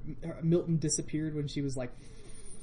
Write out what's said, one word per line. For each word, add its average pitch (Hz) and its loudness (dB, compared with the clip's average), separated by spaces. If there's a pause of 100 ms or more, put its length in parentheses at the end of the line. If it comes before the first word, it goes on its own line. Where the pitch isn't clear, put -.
(240)
her, - -6
Milton 165 6
disappeared 156 0
when 143 -2
she 143 -2
was, 131 0
like, 123 -2 (720)